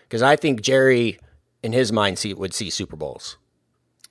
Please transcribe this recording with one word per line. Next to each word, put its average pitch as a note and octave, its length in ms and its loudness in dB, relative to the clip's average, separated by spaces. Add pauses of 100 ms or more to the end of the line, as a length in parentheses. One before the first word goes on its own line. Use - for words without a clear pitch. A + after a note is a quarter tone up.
(100)
'cause A#2 120 -2
I C#3+ 140 6
think C3+ 240 0
Jerry, B2+ 580 2 (440)
in A2+ 100 -4
his B2 180 2
mind, G2+ 280 0
see, G2 160 -6
would F#2 200 -8
see G2 160 -6
Super - 260 -8
Bowls. C#2+ 420 -12 (720)